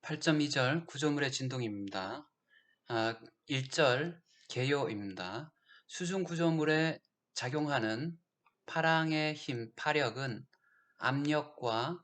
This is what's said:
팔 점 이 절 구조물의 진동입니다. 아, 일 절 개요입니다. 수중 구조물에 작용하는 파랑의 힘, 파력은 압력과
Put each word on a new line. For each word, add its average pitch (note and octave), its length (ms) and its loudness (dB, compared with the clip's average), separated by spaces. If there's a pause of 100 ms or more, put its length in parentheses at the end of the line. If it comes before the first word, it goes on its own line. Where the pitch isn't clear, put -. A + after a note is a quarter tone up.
팔 D#3 180 -6
점 D#3 200 4
이 D3 100 2
절 C#3 360 2
구조물의 C#3+ 460 0
진동입니다. A2 960 -4 (560)
아, A2+ 320 0 (300)
일 C3 220 -2
절 D3+ 520 2 (240)
개요입니다. A2 1040 -4 (360)
수중 F#3 340 -2
구조물에 D#3+ 800 2 (340)
작용하는 C#3 800 0 (500)
파랑의 D#3+ 680 2
힘, A#2+ 440 -6
파력은 C3 680 0 (520)
압력과 C#3 1040 0